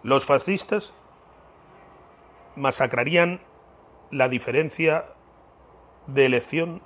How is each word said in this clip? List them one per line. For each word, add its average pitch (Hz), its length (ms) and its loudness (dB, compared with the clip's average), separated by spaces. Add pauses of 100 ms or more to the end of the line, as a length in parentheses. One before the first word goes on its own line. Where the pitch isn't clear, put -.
Los 131 220 2
fascistas 185 680 -2 (1600)
masacrarían 139 880 0 (720)
la 131 180 2
diferencia 156 760 0 (1000)
de 135 180 4
elección 160 600 -2